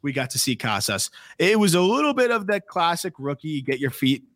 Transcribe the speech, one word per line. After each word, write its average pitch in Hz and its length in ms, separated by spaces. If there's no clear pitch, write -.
we 143 120
got 131 180
to 123 80
see 127 160
Casas. 101 540
It 202 200
was 196 160
a 180 60
little 269 320
bit 247 180
of 214 160
that 202 200
classic 170 500
rookie, 143 440
get 131 180
your 135 120
feet 135 320